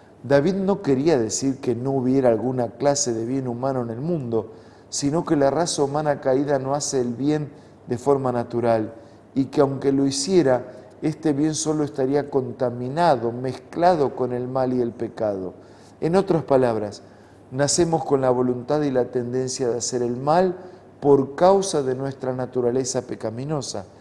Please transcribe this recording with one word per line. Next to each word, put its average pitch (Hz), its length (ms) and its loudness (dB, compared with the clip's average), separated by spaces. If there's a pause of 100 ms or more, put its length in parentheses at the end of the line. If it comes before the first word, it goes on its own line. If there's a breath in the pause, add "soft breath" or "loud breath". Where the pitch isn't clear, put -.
(240 loud breath)
David 143 320 2
no 196 260 0
quería 143 360 2
decir 127 420 -2
que 120 160 -2
no 127 160 -4
hubiera 131 380 2
alguna 117 400 0
clase 143 440 0
de 113 120 -4
bien 131 220 -4
humano 127 360 -2
en 117 80 -6
el 113 100 -8
mundo, 131 500 -2 (380 loud breath)
sino 147 360 -2
que 156 100 0
la 139 160 4
raza 160 320 0
humana 143 380 -2
caída 139 380 0
no 131 140 -4
hace 139 260 -2
el 120 140 -2
bien 143 360 -2 (380 loud breath)
de 120 100 -2
forma 131 340 2
natural, 117 600 0 (420 loud breath)
y 135 100 0
que - 160 0
aunque 135 300 2
lo 139 140 2
hiciera, 135 680 2 (280 loud breath)
este 156 320 0
bien 151 200 0
solo 151 300 -2
estaría 139 460 0
contaminado, 123 1040 0
mezclado 131 840 0
con 123 180 -2
el 123 140 -4
mal 127 260 0
y 123 80 0
el 117 100 -2
pecado. 101 640 -4 (480 loud breath)
En 160 140 0
otras 180 280 2
palabras, 113 600 0 (480 loud breath)
nacemos 156 520 0
con 135 180 2
la 131 80 2
voluntad 123 520 0
y 143 100 0
la 123 140 2
tendencia 127 640 -2
de 117 80 -2
hacer 120 240 -4
el 120 160 -2
mal 175 400 2 (420 loud breath)
por 139 360 4
causa 185 480 4
de 127 120 -2
nuestra 131 380 -6
naturaleza 127 720 -2
pecaminosa, 113 800 -6 (160 loud breath)